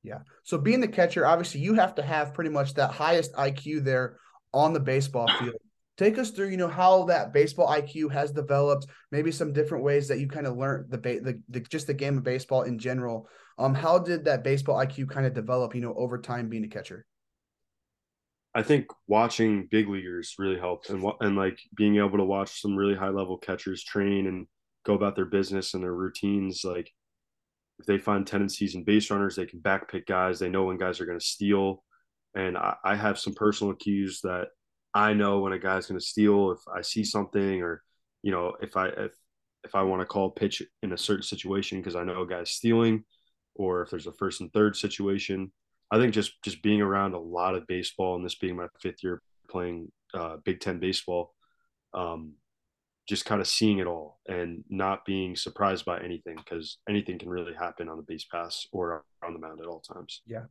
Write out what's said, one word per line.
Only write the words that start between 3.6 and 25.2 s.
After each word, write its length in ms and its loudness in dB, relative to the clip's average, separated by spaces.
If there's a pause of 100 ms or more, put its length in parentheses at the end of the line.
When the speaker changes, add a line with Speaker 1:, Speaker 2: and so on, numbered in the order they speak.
Speaker 1:
there 380 0 (340)
on 220 4
the 60 2
baseball 480 0 (120)
field. 160 -4 (400)
Take 220 2
us 120 -2
through, 180 -4
you 100 -4
know, 100 0
how 380 8
that 260 2
baseball 340 6
I 140 4
Q 300 -4
has 200 0
developed, 560 2 (240)
maybe 220 0
some 220 -2
different 280 0
ways 260 2
that 120 0
you 80 -2
kinda 240 -4
learned 380 -2
the 80 -4
ba-, 220 -2
the, 280 -6
the, 120 -6
just 260 -6
the 80 -2
game 240 0
of 40 -2
baseball 400 0
in 160 -2
general. 500 -4 (300)
Um, 160 2
how 240 4
did 280 0
that 180 2
baseball 320 2
I 80 2
Q 220 -4
kinda 240 -2
develop, 440 -2
you 60 -4
know, 140 -6
over 240 -4
time 320 -6
being 140 -4
a 40 -8
catcher? 380 -12 (1500)
Speaker 2:
I 80 2
think 240 4 (220)
watching 580 4
big 220 4
leaguers 500 -6
really 200 0
helped, 320 -4
and 120 -4
wa-, 180 -2
and, 160 4
like, 240 0 (160)
being 200 6
able 220 4
to 60 4
watch 360 -2
some 160 -2
really 180 4
high 160 -2
level 260 -2
catchers 480 -6
train 420 0
and 200 -6 (380)
go 100 4
about 220 2
their 100 0